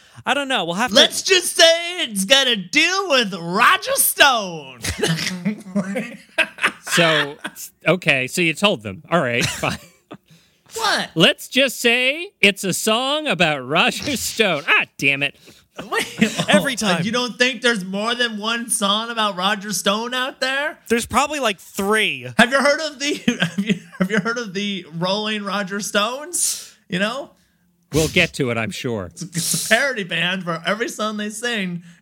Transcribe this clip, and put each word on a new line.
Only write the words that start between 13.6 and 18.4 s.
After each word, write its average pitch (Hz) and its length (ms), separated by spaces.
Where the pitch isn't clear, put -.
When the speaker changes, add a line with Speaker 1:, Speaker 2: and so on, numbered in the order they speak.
Speaker 3:
Roger 214 480
Stone. 180 520
Ah, 392 180
damn 139 260
it. 139 120
Speaker 2:
Wait, 220 600
Speaker 1:
Every 277 240
Speaker 2:
oh, 208 40
Speaker 1:
time. 180 260
Speaker 2:
you 220 80
don't 247 260
think 247 240
there's 233 220
more 202 320
than 233 220
one 226 320